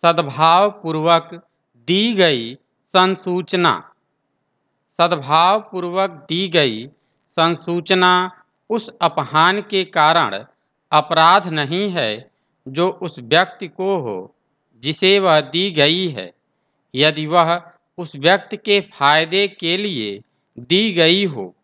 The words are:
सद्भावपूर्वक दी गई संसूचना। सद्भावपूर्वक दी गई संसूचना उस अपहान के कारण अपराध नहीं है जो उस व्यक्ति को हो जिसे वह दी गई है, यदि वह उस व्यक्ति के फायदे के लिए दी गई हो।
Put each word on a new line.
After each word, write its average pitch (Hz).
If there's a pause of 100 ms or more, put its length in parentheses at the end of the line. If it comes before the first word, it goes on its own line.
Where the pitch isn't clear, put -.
सद्भावपूर्वक 165 (540)
दी 214
गई 135 (400)
संसूचना। 185 (1300)
सद्भावपूर्वक 175 (180)
दी 180
गई 135 (500)
संसूचना 170 (580)
उस 220 (140)
अपहान 165
के 202
कारण 151 (480)
अपराध 165
नहीं 160
है 143 (560)
जो 156 (120)
उस 175
व्यक्ति 165
को 190
हो 117 (680)
जिसे 185
वह 170
दी 170
गई 160
है, 95 (640)
यदि 151
वह 170 (380)
उस 165
व्यक्ति 180
के 202 (100)
फायदे 160
के 170
लिए 123 (400)
दी 185
गई 170
हो। 110